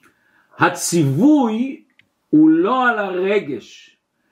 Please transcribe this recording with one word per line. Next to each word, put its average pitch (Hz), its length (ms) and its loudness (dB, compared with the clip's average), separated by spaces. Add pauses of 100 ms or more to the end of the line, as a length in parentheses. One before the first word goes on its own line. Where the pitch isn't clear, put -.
(580)
הציווי 220 1300 0 (460)
הוא 156 200 4
לא 220 380 0
על 214 120 -2
הרגש, 185 1000 -6 (340)